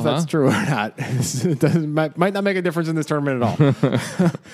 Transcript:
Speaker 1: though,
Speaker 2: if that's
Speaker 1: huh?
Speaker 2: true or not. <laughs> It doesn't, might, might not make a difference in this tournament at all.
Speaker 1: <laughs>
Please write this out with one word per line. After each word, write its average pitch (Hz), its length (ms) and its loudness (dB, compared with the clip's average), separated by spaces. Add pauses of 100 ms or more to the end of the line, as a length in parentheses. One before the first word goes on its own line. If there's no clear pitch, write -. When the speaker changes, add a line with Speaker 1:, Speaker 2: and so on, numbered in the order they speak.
Speaker 1:
though, - 80 0
Speaker 2:
if 123 60 0
that's 165 80 0
Speaker 1:
huh? 151 60 -6
Speaker 2:
true 147 180 2
or 127 40 4
not. 113 440 -2
<laughs> - 20 -14
It 131 640 -2
doesn't, 156 340 2
might, 156 240 -2
might 190 160 0
not 196 100 -2
make 196 140 0
a 185 40 -2
difference 170 280 -2
in 160 60 -2
this 156 100 -2
tournament 143 380 -2
at 127 800 2
all. 170 120 2
Speaker 1:
<laughs> - 60 -16 (120)